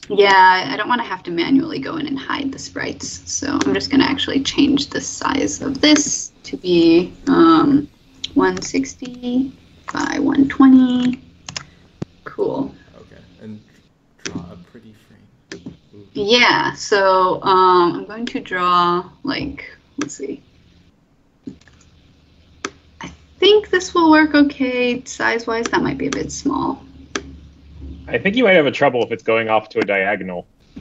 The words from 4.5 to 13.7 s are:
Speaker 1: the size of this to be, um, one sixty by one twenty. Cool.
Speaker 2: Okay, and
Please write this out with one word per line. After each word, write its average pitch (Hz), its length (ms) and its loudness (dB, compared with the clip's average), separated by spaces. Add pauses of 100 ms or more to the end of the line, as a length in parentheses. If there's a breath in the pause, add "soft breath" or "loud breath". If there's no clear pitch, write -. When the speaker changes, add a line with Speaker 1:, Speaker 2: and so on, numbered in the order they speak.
Speaker 1:
the - 140 -8
size - 600 -4
of - 200 -6
this - 500 0 (120)
to - 120 -12
be, 175 560 2 (160)
um, 170 600 4 (460)
one 185 260 0
sixty 254 880 -6 (400)
by - 280 -6
one 277 280 0
twenty. 254 720 4 (1040 soft breath)
Cool. 67 500 -6 (220)
Speaker 2:
Okay, - 260 -20 (200)
and 107 180 -16 (640)